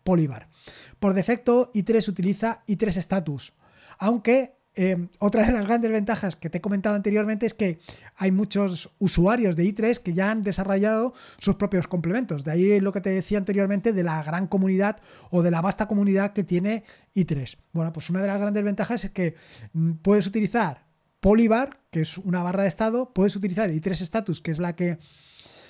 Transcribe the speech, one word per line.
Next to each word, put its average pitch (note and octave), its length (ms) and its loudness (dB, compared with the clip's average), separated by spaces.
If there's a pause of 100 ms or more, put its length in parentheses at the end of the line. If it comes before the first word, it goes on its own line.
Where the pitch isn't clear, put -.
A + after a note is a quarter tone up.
Polybar. D#3 460 0 (500)
Por G3 160 2
defecto, A#3+ 580 2
I G3+ 120 0
tres A3 240 2
utiliza G3+ 580 -2
I G3+ 100 -2
tres F#3+ 200 0
Status, D#3+ 560 -4 (460)
aunque, A#3+ 560 0 (200)
eh, F#3 340 0 (120)
otra G#3+ 260 2
de A#3+ 60 4
las G#3 140 0
grandes A3+ 260 0
ventajas G#3 420 -2
que - 160 -8
te F3 80 -4
he - 20 -12
comentado G#3 360 -2
anteriormente G#3 500 0
es G#3+ 80 -4
que F3+ 240 -2 (380)
hay F#3+ 160 0
muchos G3 680 -2
usuarios F#3+ 560 2
de E3 100 2
I G#3 80 2
tres A#3 280 0
que F3 140 -4
ya F#3+ 180 0
han A3 100 -2
desarrollado G3+ 720 0 (240)
sus G3 180 0
propios F#3+ 300 0
complementos. E3+ 560 -4
De D#3 80 -6
ahí F#3+ 300 4
lo G3 120 0
que G3 80 -4
te F#3+ 100 -2
decía F#3+ 280 -2
anteriormente G3 540 0
de F#3 100 0
la D#3+ 200 -2
gran E3 260 -4
comunidad F#3+ 480 2 (340)
o F3 120 2
de F3 100 2
la E3+ 80 0
vasta G3 260 -2
comunidad G3+ 460 2
que G3+ 100 -2
tiene G3 400 -2 (320)
I F#3+ 100 2
tres. C#3 340 -6 (140)
Bueno, E3 200 -2
pues D#3+ 180 -8
una F#3 100 -2
de G3 60 0
las G3 140 -2
grandes G#3 240 0
ventajas G#3 400 -2
es - 80 -6
que, E3+ 240 -2 (380)
mm, E3 180 2 (100)
puedes G3+ 240 4
utilizar G3 600 -2 (340)
Polybar, A3 600 4 (120)
que D#3+ 80 -2
es D#3+ 180 -4
una F3+ 240 -2
barra F#3 200 0
de G3 60 2
estado, A3+ 440 -2
puedes G3 240 2
utilizar G3 340 -2
I D#3 100 -2
tres F3 200 -4
Status, F#3 400 -4
que E3+ 100 -6
es D#3 80 -4
la F3 160 -2
que, F3 240 -2 (720)